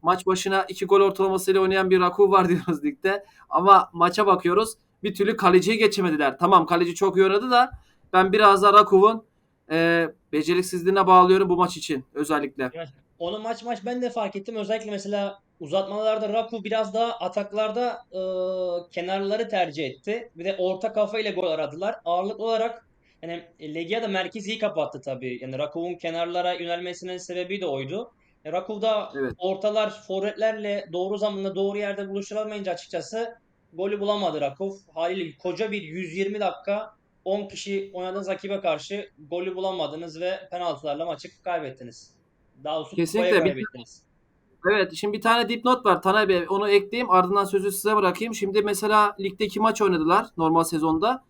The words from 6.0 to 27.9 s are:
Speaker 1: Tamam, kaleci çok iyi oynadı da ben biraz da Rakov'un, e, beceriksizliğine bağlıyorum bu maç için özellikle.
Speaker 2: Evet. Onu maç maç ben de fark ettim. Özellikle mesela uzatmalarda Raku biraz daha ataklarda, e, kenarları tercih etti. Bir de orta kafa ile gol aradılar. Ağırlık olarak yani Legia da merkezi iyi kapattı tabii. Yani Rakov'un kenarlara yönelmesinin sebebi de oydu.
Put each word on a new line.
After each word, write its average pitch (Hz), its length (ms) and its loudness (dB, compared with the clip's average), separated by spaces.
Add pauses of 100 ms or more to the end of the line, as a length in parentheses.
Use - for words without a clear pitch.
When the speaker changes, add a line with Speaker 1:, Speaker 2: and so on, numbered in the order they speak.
Speaker 1:
Tamam, 175 280 6
kaleci 175 300 0
çok 185 220 0
iyi 190 60 6
oynadı 202 280 2
da 247 200 6 (420)
ben 190 200 4
biraz 202 300 8
da 208 100 8
Rakov'un, 208 500 8 (480)
e, 165 360 2 (260)
beceriksizliğine 180 760 2
bağlıyorum 185 420 8
bu 180 80 4
maç 180 200 2
için 143 360 -6
özellikle. 143 600 -2
Speaker 2:
Evet. 165 160 -12 (300)
Onu 180 200 -6
maç 220 240 -8
maç 226 220 -6
ben 247 160 -6
de 247 80 -2
fark 214 260 -6
ettim. 202 200 -10
Özellikle 208 360 -4
mesela 202 480 -6 (200)
uzatmalarda 208 720 -2
Raku 226 300 -4
biraz 214 300 -2
daha 233 180 0
ataklarda, 214 840 -4 (140)
e, 185 80 -8 (720)
kenarları 196 580 -4
tercih 160 360 -2
etti. 208 500 -8
Bir 165 100 -10
de 190 140 -4
orta 190 340 -2
kafa 214 260 -2
ile 214 120 -4
gol 180 160 -2
aradılar. 156 480 -4 (100)
Ağırlık 190 340 -2
olarak 226 480 -4 (340)
yani 170 220 -12 (180)
Legia 165 420 -6
da 220 40 -6
merkezi 196 420 -6
iyi 220 100 -6
kapattı 147 420 -4
tabii. 127 400 -8
Yani 131 160 -10
Rakov'un 165 380 -6
kenarlara 170 580 -4
yönelmesinin 175 640 -8
sebebi 180 440 -8
de 180 40 -6
oydu. 143 460 -6 (340)